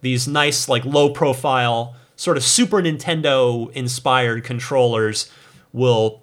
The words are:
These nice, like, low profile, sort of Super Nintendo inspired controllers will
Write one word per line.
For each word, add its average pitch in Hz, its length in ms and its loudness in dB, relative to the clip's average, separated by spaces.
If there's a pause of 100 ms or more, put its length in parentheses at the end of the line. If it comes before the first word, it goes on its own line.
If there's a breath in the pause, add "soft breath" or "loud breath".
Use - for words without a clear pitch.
These 127 260 -2
nice, 147 420 0
like, 123 160 0
low 143 240 0
profile, 127 840 0 (200 loud breath)
sort 165 220 -2
of 127 60 -4
Super 208 380 2
Nintendo 139 880 0
inspired 123 720 -2
controllers 120 880 0 (420 loud breath)
will 117 500 2